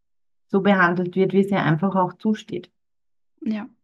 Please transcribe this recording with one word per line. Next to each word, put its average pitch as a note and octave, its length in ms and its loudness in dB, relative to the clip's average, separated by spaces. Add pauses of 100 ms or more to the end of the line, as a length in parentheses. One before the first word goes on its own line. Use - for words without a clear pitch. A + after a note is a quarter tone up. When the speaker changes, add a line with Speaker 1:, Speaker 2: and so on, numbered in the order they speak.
(480)
Speaker 1:
so G3 140 0
behandelt F3+ 540 2
wird, F#3+ 180 2
wie G3 100 4
sie G3 120 0
einfach F#3 400 0
auch F#3 180 0
zusteht. - 580 -6 (720)
Speaker 2:
Ja, G#3+ 260 -6 (160)